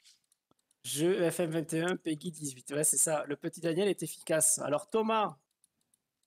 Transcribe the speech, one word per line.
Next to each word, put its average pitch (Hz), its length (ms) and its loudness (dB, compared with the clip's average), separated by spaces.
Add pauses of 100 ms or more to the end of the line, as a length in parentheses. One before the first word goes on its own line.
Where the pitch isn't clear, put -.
(840)
Jeu 170 460 2
F 160 100 0
M 170 100 0
vingt 156 240 -2
et 160 80 0
un, 180 140 0
Peggy 160 340 -4
dix-huit. 143 400 -10
Ouais, 147 140 0
c'est 147 120 2
ça. 147 300 2
Le 143 100 -4
petit 170 240 -8
Daniel 170 280 2
est 175 140 0
efficace. - 580 0
Alors, 139 280 -2
Thomas, 220 480 0 (920)